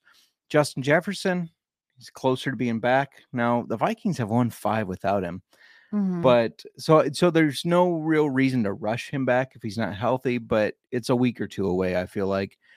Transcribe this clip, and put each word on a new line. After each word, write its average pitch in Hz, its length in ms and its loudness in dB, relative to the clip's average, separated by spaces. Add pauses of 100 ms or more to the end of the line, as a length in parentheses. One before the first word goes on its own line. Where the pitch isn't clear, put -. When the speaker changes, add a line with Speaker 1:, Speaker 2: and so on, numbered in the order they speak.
(500)
Speaker 1:
Justin 147 320 0
Jefferson, 180 640 0 (480)
he's 127 140 -20
closer 131 400 -2
to 131 80 -4
being 117 220 -2
back. 131 420 0 (100)
Now, 120 340 0
the 113 120 -4
Vikings 175 400 -2
have 113 100 -2
won 117 220 2
five 107 360 -4
without 95 380 -2
him. 90 160 -8 (540)
Speaker 2:
Mm-hmm. 185 260 -2
Speaker 1:
But 120 420 2 (160)
so, 151 340 4
so 175 180 2
there's 156 340 0
no 175 300 2
real 156 360 0
reason 131 320 2
to 101 100 -2
rush 110 380 -6
him 139 140 -4
back 127 320 0
if - 60 -20
he's 101 160 -8
not 101 180 -4
healthy, 123 420 -2
but 110 360 0 (180)
it's 120 160 -4
a 131 80 2
week 123 240 0
or 101 80 -6
two 98 180 -4
away, 90 300 0
I 90 100 -2
feel 95 220 -4
like. 98 300 -4 (180)